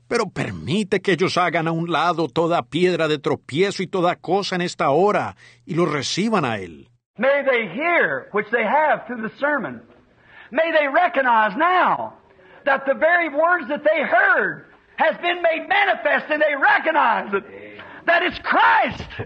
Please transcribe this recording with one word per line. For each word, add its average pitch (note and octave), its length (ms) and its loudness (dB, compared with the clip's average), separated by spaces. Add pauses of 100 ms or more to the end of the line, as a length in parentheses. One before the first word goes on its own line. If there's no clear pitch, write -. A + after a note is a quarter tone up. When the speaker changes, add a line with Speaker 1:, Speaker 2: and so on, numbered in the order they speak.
Speaker 1:
pero A3+ 220 -2
permite C#3 720 -4
que G3 100 0
ellos F3 260 0
hagan E3 300 0
a E3 40 0
un E3 200 -4
lado D#3+ 380 0
toda D#3+ 340 0
piedra E3 460 0
de D3+ 100 0
tropiezo D#3+ 640 -2
y F3 40 -6
toda F3+ 280 0
cosa F#3 400 -2
en F3 60 -2
esta E3+ 300 -2
hora, E3 440 2 (300)
y - 100 -10
lo F3 100 2
reciban E3 600 -2
a A2+ 140 -2
él. E2+ 300 -14 (280)
Speaker 2:
May C4+ 260 2
they A#3+ 240 0
hear, G#3 640 -2
which G#3 200 -2
they A#3 120 0
have B3+ 440 2
through A#3 200 -10
the - 120 -12
sermon. A#3 420 -2 (680)
May D#4+ 200 0
they D4+ 160 2
recognize C4 680 2
now C4+ 560 2 (520)
that C#4 200 0
the C#4 80 2
very D#4+ 360 2
words D#4+ 400 2
that D4 140 -4
they D4+ 200 2
heard A3 640 2 (300)
has D#4 220 0
been F4 220 -4
made D#4+ 260 0
manifest, E4+ 600 0
and D4+ 100 -2
they D4+ 160 2
recognize C#4 760 2
it, G3 100 -2 (640)
that E4+ 160 4
it's F4 180 -4
Christ. F4+ 720 2 (160)